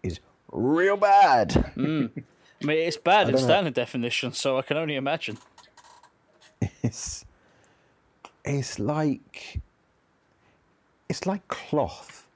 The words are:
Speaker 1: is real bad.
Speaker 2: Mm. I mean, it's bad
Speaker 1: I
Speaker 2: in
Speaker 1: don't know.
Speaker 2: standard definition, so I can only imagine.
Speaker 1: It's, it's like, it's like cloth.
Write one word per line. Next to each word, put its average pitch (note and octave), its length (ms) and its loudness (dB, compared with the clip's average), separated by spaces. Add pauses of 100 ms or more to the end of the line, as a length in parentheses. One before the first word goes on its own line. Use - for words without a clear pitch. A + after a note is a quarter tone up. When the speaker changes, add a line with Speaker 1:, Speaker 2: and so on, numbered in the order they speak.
Speaker 1:
is E2 180 -6 (300)
real E3 460 2
bad. G3+ 540 6 (260)
Speaker 2:
Mm. D3 340 -2 (520)
I - 20 -8
mean, D#3 140 0
it's E3 180 -2
bad G3 300 4
Speaker 1:
I - 20 0
Speaker 2:
in - 60 2
Speaker 1:
don't C3 80 4
know. B2+ 40 2
Speaker 2:
standard E3+ 280 2
definition, A#2+ 580 -4
so C3 260 -2
I C3+ 40 -2
can C#3+ 140 -4
only D3+ 200 -4
imagine. C3+ 420 -6 (1400)
Speaker 1:
It's, - 420 -8 (1200)
it's C#3+ 340 -4
like, D3 840 -4 (1500)
it's - 180 -6
like G3 220 -6
cloth. - 880 -6